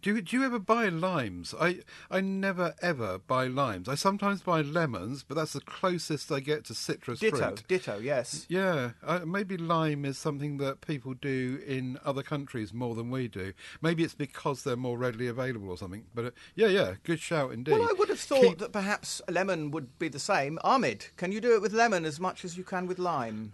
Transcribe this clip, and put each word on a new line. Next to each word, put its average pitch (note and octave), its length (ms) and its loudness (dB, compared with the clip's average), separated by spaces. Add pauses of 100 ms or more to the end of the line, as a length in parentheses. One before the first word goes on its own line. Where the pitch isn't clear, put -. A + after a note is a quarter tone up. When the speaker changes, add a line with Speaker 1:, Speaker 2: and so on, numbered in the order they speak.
Speaker 1:
Do G3+ 140 2
you, A3+ 60 0
do G3 160 -2
you C4 80 4
ever A#3+ 140 0
buy A3 280 4
limes? D#3+ 720 -2
I, F3+ 200 2 (300)
I F#3+ 120 2
never, F#3+ 600 0
ever A#2+ 360 0
buy B2+ 300 0
limes. A#2+ 420 0
I C3+ 60 0
sometimes G3 460 0
buy E3 200 2
lemons, C#3 680 0
but C3+ 80 -4
that's D#3 160 0
the C#3 80 -6
closest E3 720 -2
I C#3 80 0
get C#3 280 -2
to A#2 60 -10
citrus - 460 -4
Speaker 2:
Ditto, G#3+ 160 4
Speaker 1:
fruit. A2+ 320 0
Speaker 2:
ditto, D#3+ 320 0
yes. C3 480 -2
Speaker 1:
Yeah, E3 440 0 (140)
I, E3 200 0
maybe F#3+ 320 -2
lime D#3+ 480 2
is C#3 120 -2
something D3 420 -2
that C3+ 200 -2
people C3 360 -6
do C3 520 -2
in C3 380 -4
other C3+ 180 -2
countries B2+ 500 -4
more A#2+ 220 -4
than A#2 160 -4
we B2+ 160 -2
do. G2 240 -6 (300)
Maybe E3 240 2
it's - 80 -4
because - 500 -4
they're B2+ 140 0
more B2 200 -2
readily B2 300 0
available A#2+ 420 -4
or F2+ 80 -6
something. G2+ 280 -10 (100)
But, A#2 120 -2
uh, A#2+ 40 -8 (240)
yeah, G#3+ 120 6
yeah, D3+ 260 4 (100)
good E3 160 -2
shout C#3+ 320 0
indeed. B2+ 220 2
Speaker 2:
Well, A4 160 6
I A4+ 100 4
would G#4 80 4
have - 140 -2
thought C#4 220 4
Speaker 1:
Keep E3+ 160 8
Speaker 2:
that G#3 120 -6
perhaps G3+ 560 -2
a F#3 60 -4
lemon E3+ 380 2
would D3 280 -8
be E3+ 80 -2
the C#3+ 100 -6
same. D#3 460 0
Ahmed, F3+ 440 4 (100)
can F3+ 160 -2
you G#3+ 80 -4
do A#3 140 6
it G3+ 60 6
with G3+ 120 0
lemon A3 320 4
as D3+ 160 -4
much F#3 240 -2
as F3 120 -8
you F#3 60 -8
can F#3 240 -4
with F3+ 120 -4
lime? A#2 540 -2